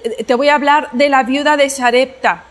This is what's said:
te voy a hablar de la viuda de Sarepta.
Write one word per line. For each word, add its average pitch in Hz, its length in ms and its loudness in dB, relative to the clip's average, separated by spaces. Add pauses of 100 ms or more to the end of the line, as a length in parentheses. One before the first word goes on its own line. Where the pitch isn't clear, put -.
(260)
te 254 80 0
voy 277 160 2
a 294 60 4
hablar 285 360 0
de 285 180 0
la 269 140 2
viuda 285 340 0
de 277 120 2
Sarepta. 247 800 -2